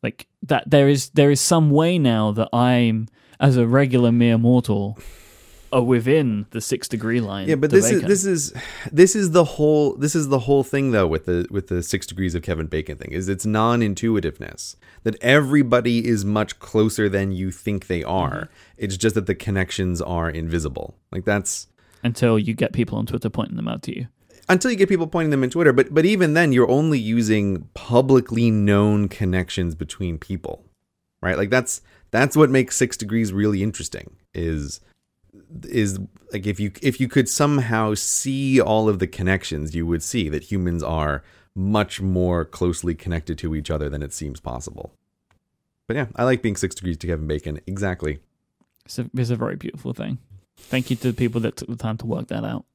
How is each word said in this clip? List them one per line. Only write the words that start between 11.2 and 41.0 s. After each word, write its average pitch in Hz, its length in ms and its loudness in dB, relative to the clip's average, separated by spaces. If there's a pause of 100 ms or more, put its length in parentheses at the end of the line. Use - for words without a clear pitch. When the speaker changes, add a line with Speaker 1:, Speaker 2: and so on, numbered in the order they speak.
Speaker 2:
the, 87 260 0
with 98 180 -4
the 90 140 -2
six - 240 -4
degrees 90 280 -4
of 82 80 -4
Kevin 80 240 -4
Bacon 78 320 -6
thing, - 140 -12
is 90 160 -4
its 98 180 -4
non-intuitiveness, 107 1300 -2 (280)
that 113 180 -2
everybody 123 840 4
is 110 180 2
much 104 340 -2
closer 107 500 0
than 98 240 0
you 92 200 -4
think 101 340 -6
they 85 160 -4
are. 87 300 -2
Speaker 1:
Mm-hmm. - 200 -10 (260)
Speaker 2:
It's 95 180 -4
just 107 180 2
that 101 120 -2
the 98 80 0
connections 92 680 -2
are 85 260 -4
invisible. 78 680 -6 (160)
Like, 92 120 -8
that's - 440 -4 (340)
Speaker 1:
Until 117 360 2
you 110 160 -2
get - 180 -2
people 113 260 -4
on 110 80 -4
Twitter 117 240 -4
pointing - 260 -6
them 113 120 -6
out 117 160 -8
to - 120 -10
you. 120 120 -10 (420)
Speaker 2:
Until 185 220 2
you 226 40 -2
get 190 140 4
people 165 160 2
pointing 165 240 0
them 135 140 2
in 127 60 0
Twitter, 160 220 4
but, 135 220 4
but 156 100 4
even 180 300 4
then, 160 180 4
you're 123 180 6
only 151 280 2
using 107 760 0
publicly 123 760 4
known 104 580 4
connections 90 680 -2
between 82 440 -8
people, - 460 -10 (580)
right? 87 160 -2
Like, 101 100 0
that's, 127 320 0 (300)
that's 127 260 0
what 151 140 6
makes 131 260 2
six 123 200 0
degrees 107 360 -4
really 101 300 0
interesting, - 540 -8 (180)
is, 80 460 -6 (840)
is, 98 380 -2 (320)
like, 98 140 -8
if 98 120 -4
you, 104 140 -4 (100)
if 135 180 0
you 131 60 0
could 127 220 2
somehow 113 680 0
see 135 640 0
all 110 280 2
of 98 100 0
the 92 80 0
connections, 85 720 -4
you 82 100 -4
would 85 160 -2
see 98 260 -4
that 76 220 -4
humans 90 320 -2
are 76 400 -4 (320)